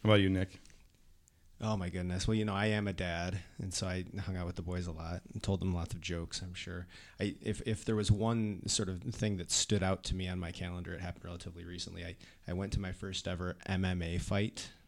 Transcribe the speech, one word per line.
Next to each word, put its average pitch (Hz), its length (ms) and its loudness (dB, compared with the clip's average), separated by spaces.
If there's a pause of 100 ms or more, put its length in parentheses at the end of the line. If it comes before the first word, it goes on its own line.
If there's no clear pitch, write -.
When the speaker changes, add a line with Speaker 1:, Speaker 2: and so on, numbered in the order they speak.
Speaker 1:
How 107 80 6
about 104 100 12
you, 95 100 6
Nick? 95 300 2 (1000)
Speaker 2:
Oh, 107 160 2
my 90 140 -2
goodness. 90 360 0
Well, 110 80 4
you 107 100 4
know, 104 100 0
I 101 120 4
am 104 220 4
a 98 40 0
dad, 87 460 0 (220)
and 95 120 -4
so - 140 -2
I 92 180 0 (220)
hung 92 100 -2
out 87 100 -2
with 87 100 -4
the 87 60 -6
boys 87 260 -2
a - 20 -4
lot 82 300 -6 (120)
and 107 80 -6
told 98 200 2
them 95 120 2
lots 85 220 -2
of 85 60 -6
jokes, 85 420 -4
I'm 90 120 -8
sure. 87 340 -8 (320)
I, 104 200 0
if, - 260 -2
if 107 180 -2
there 113 100 2
was 101 160 2
one 107 560 2
sort 98 220 0
of 92 120 -4
thing 107 360 0
that 87 160 -4
stood - 320 2
out 95 200 2
to - 120 0
me 92 100 0
on 92 140 -2
my 85 100 -2
calendar, 87 420 -6
it - 80 -6
happened 87 240 -6
relatively 87 400 -10
recently. 87 400 -8
I, 85 120 -8 (320)
I 90 60 -2
went 98 180 -2
to 101 80 2
my 92 100 -2
first 95 380 -6
ever 90 260 -2 (120)
M 95 180 2
M 90 180 2
A 85 160 0
fight 104 520 0 (180)